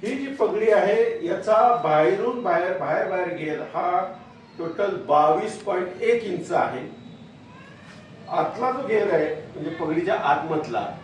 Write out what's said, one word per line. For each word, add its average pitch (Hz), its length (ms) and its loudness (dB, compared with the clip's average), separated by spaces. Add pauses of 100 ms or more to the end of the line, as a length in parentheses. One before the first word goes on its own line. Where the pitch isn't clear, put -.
ही 269 80 -4
जी 269 120 -6
पगडी 220 440 2
आहे, 208 560 2
याचा 190 560 4
बाहेरून 185 600 2
बाहेर, 180 340 0
बाहेर, 156 320 -2
बाहेर 180 200 -2
घेर 151 300 -6
हा - 540 -2 (440)
टोटल 185 380 -2
बावीस 156 680 2
पॉइंट 180 240 -2 (140)
एक 233 220 2
इंच 180 280 -6
आहे. 127 300 0 (1500)
आतला - 420 -2
जो 294 160 -4
घेर 208 260 2
आहे, 156 220 2
म्हणजे - 340 -10
पगडीच्या 165 460 0
आतमधला - 720 -2 (140)